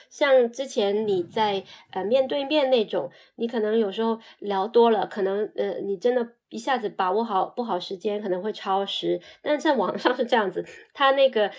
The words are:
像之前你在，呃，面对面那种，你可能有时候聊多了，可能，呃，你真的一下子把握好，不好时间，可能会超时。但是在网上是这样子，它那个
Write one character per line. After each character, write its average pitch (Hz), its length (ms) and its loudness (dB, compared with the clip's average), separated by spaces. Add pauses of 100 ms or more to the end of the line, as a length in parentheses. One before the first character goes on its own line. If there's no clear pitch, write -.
像 262 420 4
之 262 160 -8
前 208 400 0
你 185 160 0
在， 202 400 -2 (280)
呃， 190 120 -6
面 262 240 2
对 285 180 -4
面 277 240 2
那 233 160 4
种， 156 240 -4 (280)
你 233 100 -2
可 233 120 -4
能 214 180 0
有 208 140 2
时 214 120 -4
候 226 160 -2 (200)
聊 196 280 -2
多 233 240 6
了， 202 160 2
可 208 160 -4
能， 196 320 -2
呃， 202 260 -4
你 196 160 -4
真 240 160 0
的 240 140 0 (220)
一 226 80 -12
下 254 200 -2
子 214 120 -6
把 185 220 -2
握 220 120 0
好， 196 240 0
不 - 160 -6
好 190 160 -4
时 190 180 -8
间， 208 240 -4
可 202 80 -6
能 180 120 -2
会 208 120 -4
超 196 320 -2
时。 175 340 -2 (220)
但 294 140 0
是 269 40 -2
在 302 160 2
网 208 220 0
上 254 180 0
是 254 100 -2
这 247 100 2
样 208 140 2
子， 170 140 -6 (300)
它 - 180 4
那 269 160 4
个 208 320 0